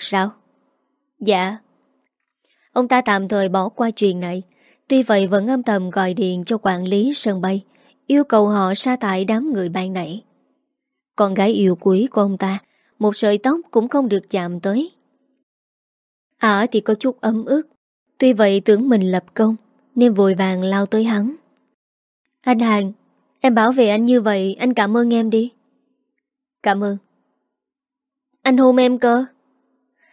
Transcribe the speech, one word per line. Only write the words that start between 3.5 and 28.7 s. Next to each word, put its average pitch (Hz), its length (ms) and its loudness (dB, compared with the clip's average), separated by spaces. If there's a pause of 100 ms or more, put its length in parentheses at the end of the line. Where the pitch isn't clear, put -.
qua 233 220 -4
chuyện 190 280 -2
này, 180 240 -8 (440)
tuy 262 160 2
vậy 202 240 0
vẫn 196 200 0
âm 254 160 -2
thầm 196 260 -2
gọi 185 240 -2
điện 180 320 -4
cho 226 160 -4
quản 180 220 -2
lý 202 300 0
sân 196 280 -4
bay, 190 220 -2 (440)
yêu 285 160 2
cầu 214 240 2
họ 196 260 0
sa 254 220 -2
thải 196 300 -4
đám 233 280 -2
người 185 160 -4
ban 185 240 -6
nãy. 180 300 -10 (920)
Con 196 180 0
gái 196 200 2
yêu 190 260 2
quý 196 320 2
của 214 100 0
ông 196 160 -2
ta, 196 220 -4 (400)
một 208 180 -2
sợi 208 200 0
tóc 269 220 0 (120)
cũng 226 160 0
không 269 220 -2
được 190 200 -4
chạm 175 300 -6
tới. 226 320 -4 (1500)
Ả 214 340 0
thì 220 80 0
có 214 140 0
chút 247 280 -4
ấm 220 240 -2
ức, 302 220 0 (500)
tuy 254 160 4
vậy 202 260 2
tưởng 220 300 2
mình 190 220 2
lập 185 220 -2
công, 220 220 0 (400)
nên 240 180 4
vội 196 200 4
vàng 185 280 -2
lao 196 240 0
tới 220 180 0
hắn. 226 320 -2 (1080)
"Anh 247 180 0
Hàng, 208 320 0 (480)
em 247 160 2
bảo 226 160 4
vệ 254 180 4
anh 214 160 0
như 247 160 4
vậy, 196 380 -2
anh 247 140 0
cảm 220 240 0
ơn 240 160 2
em 226 160 0
đi." 226 220 0 (1120)
"Cảm 202 200 0
ơn." 202 140 -4 (1400)
"Anh 262 160 2
hôn 254 200 6